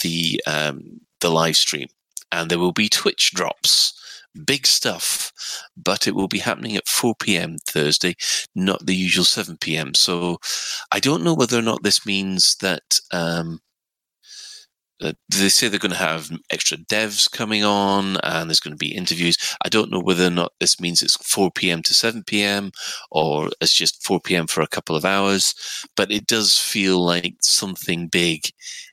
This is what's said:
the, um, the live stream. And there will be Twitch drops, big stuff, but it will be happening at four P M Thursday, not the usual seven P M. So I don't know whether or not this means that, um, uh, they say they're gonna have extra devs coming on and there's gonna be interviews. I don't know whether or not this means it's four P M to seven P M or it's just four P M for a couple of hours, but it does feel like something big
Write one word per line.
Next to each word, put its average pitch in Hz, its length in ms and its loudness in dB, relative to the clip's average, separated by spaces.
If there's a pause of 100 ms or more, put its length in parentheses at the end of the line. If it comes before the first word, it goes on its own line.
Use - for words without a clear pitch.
the, 85 460 -2
um, 76 540 -4 (200)
the 87 80 2
live 82 280 2
stream. 71 300 0 (440)
And 85 180 -4
there 87 100 2
will 90 140 2
be 107 160 2
Twitch - 420 0
drops, - 600 0 (520)
big 135 220 0
stuff, - 640 0 (460)
but - 300 0
it 101 60 0
will 98 140 0
be 98 120 -2
happening 110 360 -4
at - 120 -2
four - 280 2
P 101 220 0
M 82 180 -4 (100)
Thursday, 78 500 0 (380)
not 95 320 0
the 92 100 0
usual 92 280 2
seven 87 340 0
P 78 200 -4
M. 69 160 -6
So 87 460 2 (520)
I 101 80 0
don't 147 240 2
know 170 100 4
whether 120 240 2
or 117 40 2
not 113 220 -2
this - 220 2
means 95 540 0
that, - 400 0 (120)
um, 85 480 -2 (1400)
uh, 80 120 -4 (160)
they 98 200 2
say - 180 4
they're 101 120 0
gonna 90 160 -2
have 80 360 -2 (200)
extra 78 260 -2
devs 104 540 0
coming 107 320 0
on 98 600 2
and 82 260 -2
there's 82 100 2
gonna 76 160 -8
be 78 200 -6
interviews. 85 420 0 (260)
I 90 60 -4
don't 107 220 2
know 92 100 0
whether 90 240 4
or 87 60 4
not 87 280 -2
this - 220 2
means 85 200 0
it's - 160 0
four - 340 2
P - 180 0
M 82 140 -2
to - 100 2
seven 113 300 0
P 104 200 0
M 101 280 -2 (400)
or 78 400 2 (100)
it's 82 120 4
just - 300 0
four 92 160 0
P - 160 -2
M 82 120 0
for - 140 0
a 78 60 2
couple - 280 -4
of 78 100 -2
hours, 98 480 2 (420)
but 101 160 0
it 104 160 -2
does 110 320 4
feel 95 400 2
like 87 420 0
something 87 640 -2
big 85 420 0 (440)